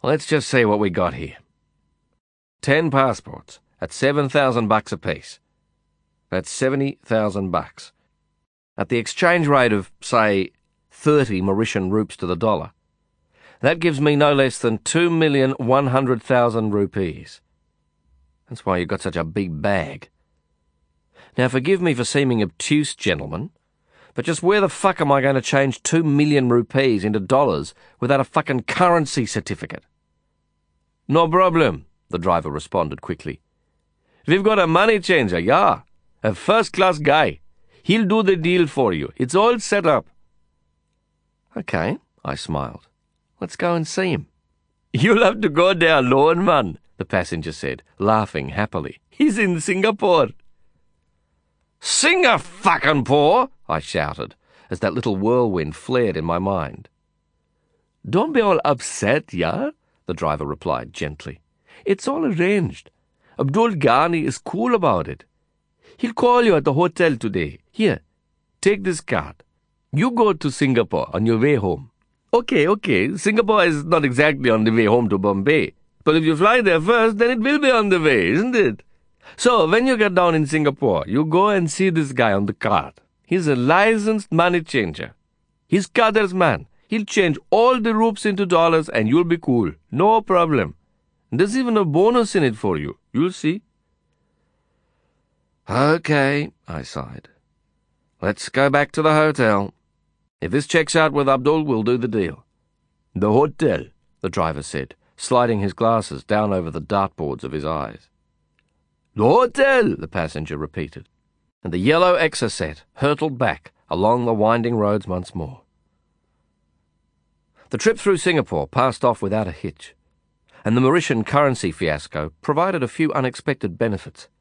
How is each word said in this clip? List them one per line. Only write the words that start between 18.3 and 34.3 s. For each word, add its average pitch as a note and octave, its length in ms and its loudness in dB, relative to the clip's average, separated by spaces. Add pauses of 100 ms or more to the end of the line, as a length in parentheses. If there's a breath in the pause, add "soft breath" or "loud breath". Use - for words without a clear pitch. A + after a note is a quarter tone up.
That's - 180 -16
why F#2 120 0
you've F2 100 -4
got G2 140 -6
such F2 140 -6
a E2+ 80 -2
big D#2+ 380 -6
bag. E2+ 480 -4 (1300 soft breath)
Now, B2 120 0
forgive C#3 320 0
me E3+ 120 0
for A#2+ 100 -2
seeming B2+ 380 0
obtuse, D3 540 -2
gentlemen, E2+ 560 -6 (640 soft breath)
but D3 120 -6
just D#3+ 160 -4
where G3+ 200 4
the G3 80 2
fuck - 320 -2
am C#3+ 100 2
I C#3 100 4
going C#3 140 2
to B2+ 60 0
change C#3 420 0
two E3 200 0
million C#3+ 460 2
rupees A#2+ 540 2
into G#2+ 160 0
dollars G2 540 0 (260 soft breath)
without C3+ 200 0
a C3 40 0
fucking C3+ 400 -2
currency E3+ 600 0
certificate?" - 600 -8 (1200)
"No E3 200 2
problem," D#3+ 580 2 (240)
the - 80 -6
driver E2+ 320 0
responded D2 520 -6
quickly. - 400 -12 (840)
"We've F#3+ 180 0